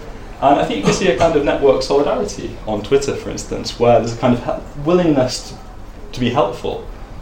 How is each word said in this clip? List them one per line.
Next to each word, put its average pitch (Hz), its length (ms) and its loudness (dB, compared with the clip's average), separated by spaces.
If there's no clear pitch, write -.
And 143 200 4
I 160 40 0
think 226 140 -2
you - 60 -2
can - 80 4
see 185 160 0
a 165 80 4
kind 160 200 4
of 143 80 2
network 139 380 4
solidarity - 720 0
on 104 160 -2
Twitter, 101 340 2
for - 140 -8
instance, 104 480 -8
where 117 200 6
there's 117 160 -2
a - 40 -8
kind 127 180 2
of - 80 -4
he-, - 380 -6
willingness 156 680 2
to, - 80 -14
to - 80 -6
be 123 100 2
helpful - 560 -2